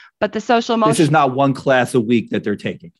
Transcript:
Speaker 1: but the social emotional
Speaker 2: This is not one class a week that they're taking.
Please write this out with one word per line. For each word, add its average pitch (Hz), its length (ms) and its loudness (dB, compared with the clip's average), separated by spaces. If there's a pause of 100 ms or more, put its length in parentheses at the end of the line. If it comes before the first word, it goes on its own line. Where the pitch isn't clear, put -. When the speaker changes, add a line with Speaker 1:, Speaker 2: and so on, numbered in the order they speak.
(180)
Speaker 1:
but 208 140 -2
the 214 80 -6
social 233 340 0
emotional 220 180 2
Speaker 2:
This 151 80 0
is 147 100 4
not 143 240 2
one 135 180 2
class 127 420 0
a 131 60 2
week 113 300 0
that 107 120 -4
they're 101 140 -4
taking. 101 440 -10